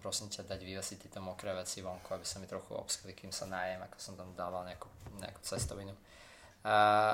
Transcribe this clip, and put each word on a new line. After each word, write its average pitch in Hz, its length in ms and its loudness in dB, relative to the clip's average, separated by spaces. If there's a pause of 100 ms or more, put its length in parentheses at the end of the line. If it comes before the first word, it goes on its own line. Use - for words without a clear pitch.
prosím 101 320 -4
ťa, 95 160 -6
dať 95 140 -4
vyvesiť 95 420 -6
tieto - 160 -10
mokré 95 320 -4
veci 92 320 -4
vonku, 92 320 -6
aby 90 80 -6
sa - 160 -6
mi 95 80 -10
trochu 95 240 -8
obschli, - 400 -4
kým - 160 -12
sa - 160 -4
najem, 92 400 -2
ako - 160 -14
som 98 160 -10
tam 92 160 -10
dával 90 320 -4
nejakú, 90 240 -10 (320)
nejakú - 240 -10
cestovinu. 98 480 -4 (720)
A, 110 140 8 (360)